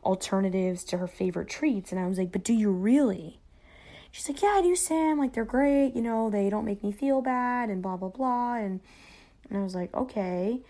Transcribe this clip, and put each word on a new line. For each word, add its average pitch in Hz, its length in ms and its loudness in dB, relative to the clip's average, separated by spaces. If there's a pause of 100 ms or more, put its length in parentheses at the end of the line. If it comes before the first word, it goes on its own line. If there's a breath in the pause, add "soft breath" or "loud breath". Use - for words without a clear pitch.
alternatives 190 800 0
to - 120 -4
her 180 100 -4
favorite 180 420 -4
treats. 226 420 -2
And 185 80 -4
I 180 80 -2
was 185 100 -2
like, 185 140 -2
"But 185 140 -4
do 226 80 2
you 214 180 4
really?" 190 680 2 (680 loud breath)
She's - 180 -10
like, 285 120 -8
"Yeah, 403 80 6
I 403 120 4
do, 359 140 6
Sam. 320 440 2
Like, 262 140 0
they're 233 100 -2
great. 277 520 4
You 233 60 0
know, 226 280 0
they 202 200 2
don't 214 140 -2
make 208 180 -4
me 208 120 -2
feel 269 280 0
bad 247 480 0
and 185 120 -4
blah, 185 160 -4
blah, 190 100 -6
blah." 240 480 -2
And, 196 240 -4 (680 loud breath)
and 202 100 -4
I - 20 -2
was 185 140 -4
like, 180 180 -6
"Okay, 202 760 -2